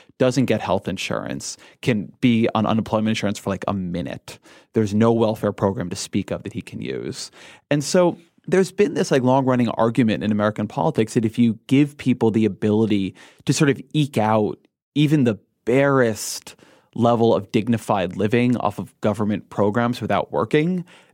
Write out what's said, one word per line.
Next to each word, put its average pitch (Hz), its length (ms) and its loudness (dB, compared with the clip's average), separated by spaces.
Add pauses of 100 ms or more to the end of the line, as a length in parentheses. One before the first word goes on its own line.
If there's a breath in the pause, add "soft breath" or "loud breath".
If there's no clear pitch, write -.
(180 loud breath)
doesn't 127 280 2
get 107 160 0
health 95 260 -2
insurance, - 680 -8 (240 loud breath)
can 107 300 -2 (100)
be 113 340 4
on 107 100 2
unemployment 110 440 0
insurance 107 300 -4
for, - 100 -8
like, 95 180 -6
a 101 60 -2
minute. 87 640 -8 (340 soft breath)
There's 107 200 0
no 113 180 4
welfare 110 400 0
program 95 380 -2
to 90 60 -8
speak - 360 -6
of 87 120 -8
that - 100 -12
he 90 80 -10
can 107 200 -12
use. 64 500 -10 (380 loud breath)
And 147 140 0
so 180 340 2 (300)
there's 180 240 2
been - 240 0
this, - 160 -2
like, 139 100 4
long-running 127 480 2
argument 113 540 2
in 107 80 0
American 104 360 0
politics 113 460 -2
that 120 120 2
if 110 120 -4
you 117 300 2
give 143 300 2
people 120 340 0
the 110 120 2
ability 104 720 0 (320 loud breath)
to 143 80 2
sort 143 160 2
of 131 100 0 (140)
eke 147 240 -2
out 107 400 0 (380)
even 147 300 2
the 110 120 0 (260)
barest 131 920 0 (400 soft breath)
level 117 400 4
of 98 160 -4
dignified 107 640 -2
living 117 400 0
off - 220 -4
of - 200 -14
government 104 500 -2
programs 120 520 0
without 101 300 -2
working, 156 520 0 (300 soft breath)